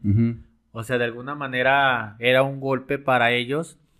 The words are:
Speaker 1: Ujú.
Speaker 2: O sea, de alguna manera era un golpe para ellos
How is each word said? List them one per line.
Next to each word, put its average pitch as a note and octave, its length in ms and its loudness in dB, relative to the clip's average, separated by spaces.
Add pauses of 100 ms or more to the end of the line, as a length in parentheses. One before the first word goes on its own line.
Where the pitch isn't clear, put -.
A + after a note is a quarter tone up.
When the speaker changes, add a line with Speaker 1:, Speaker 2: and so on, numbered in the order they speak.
Speaker 1:
Ujú. A2+ 320 2 (340)
Speaker 2:
O A2 120 -12
sea, B2 140 -4
de A#2+ 60 0
alguna B2 320 -8
manera B2+ 840 0
era B2+ 240 4
un C#3 180 -4
golpe C3+ 380 -2
para A#2+ 340 2
ellos C3 440 -4 (220)